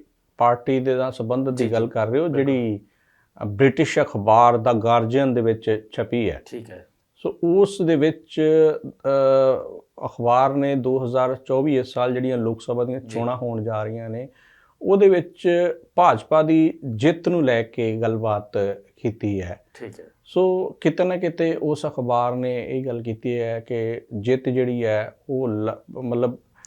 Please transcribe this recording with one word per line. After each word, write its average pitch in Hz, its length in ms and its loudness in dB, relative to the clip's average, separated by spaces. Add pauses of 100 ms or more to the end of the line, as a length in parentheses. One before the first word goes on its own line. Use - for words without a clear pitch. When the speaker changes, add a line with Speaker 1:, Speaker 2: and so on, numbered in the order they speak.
(380)
Speaker 1:
ਪਾਰਟੀ 123 420 2
ਦੇ 131 140 0
ਨਾਲ 127 180 -2
ਸੰਬੰਧਿਤ 127 420 -4
ਦੀ 127 100 -2
Speaker 2:
ਜੀ, 110 80 -2
Speaker 1:
ਗੱਲ 117 120 0
Speaker 2:
ਜੀ। 113 60 -4
Speaker 1:
ਕਰ 110 160 -2
ਰਹੇ 123 140 0
ਹੋ, 170 80 0
Speaker 2:
ਬਿਲਕੁਲ। 139 160 0
Speaker 1:
ਜਿਹੜੀ, 120 360 -2 (640)
ਅ, - 20 -6
ਬ੍ਰਿਟਿਸ਼ 127 540 2
ਅਖਬਾਰ 120 580 4
ਦਾ 117 160 0
ਗਾਰਡੀਅਨ 117 640 2
ਦੇ 120 60 0
ਵਿੱਚ 110 520 -2
ਛਪੀ 113 380 -2
ਹੈ। - 160 -8
Speaker 2:
ਠੀਕ - 240 -16
ਹੈ। - 140 -20 (380)
Speaker 1:
ਸੋ - 220 -6
ਉਸ 190 380 2
ਦੇ 165 140 2
ਵਿੱਚ, 156 460 -2 (440)
ਅ, 135 920 0 (260)
ਅਖਬਾਰ 123 480 2
ਨੇ 139 200 0
ਦੋ 131 300 0
ਹਜ਼ਾਰ 127 300 0
ਚੌਵੀ 135 440 0
ਇਸ 127 140 -4
ਸਾਲ 123 200 -2
ਜਿਹੜੀਆਂ 127 260 -2
ਲੋਕ 113 240 -2
ਸਭਾ 120 220 -4
ਦੀਆਂ 127 160 -6
Speaker 2:
ਜੀ। 117 80 -16
Speaker 1:
ਚੋਣਾਂ 117 280 -4
ਹੋਣ 117 280 -6
ਜਾ 107 200 -4
ਰਹੀਆਂ 113 260 -10
ਨੇ, 120 180 -10 (540)
ਉਹਦੇ 196 260 4
ਵਿੱਚ 175 640 2 (200)
ਭਾਜਪਾ 156 480 4
ਦੀ 160 420 4
ਜਿੱਤ 139 440 0
ਨੂੰ 170 160 2
ਲੈ 120 180 2
ਕੇ 113 340 -4
ਗੱਲਬਾਤ 110 600 -2 (400)
ਕੀਤੀ 104 460 -4
ਹੈ। 87 220 -12 (100)
Speaker 2:
ਠੀਕ 107 260 -16
ਹੈ। 82 40 -20 (200)
Speaker 1:
ਸੋ 185 440 0 (120)
ਕਿਤੇ 165 240 0
ਨਾ 185 120 -2
ਕਿਤੇ 165 460 -2
ਉਸ 151 240 -4
ਅਖਬਾਰ 123 480 -2
ਨੇ 123 340 -4
ਇਹ 131 180 -6
ਗੱਲ 120 160 -6
ਕੀਤੀ 120 380 -6
ਹੈ 117 200 -4
ਕਿ 113 420 -6 (100)
ਜਿੱਤ 123 360 0
ਜਿਹੜੀ 123 360 0
ਹੈ 107 300 -2 (160)
ਉਹ 131 180 -2
ਲ-, 107 540 -6
ਮਤਲਬ 123 360 -2 (280)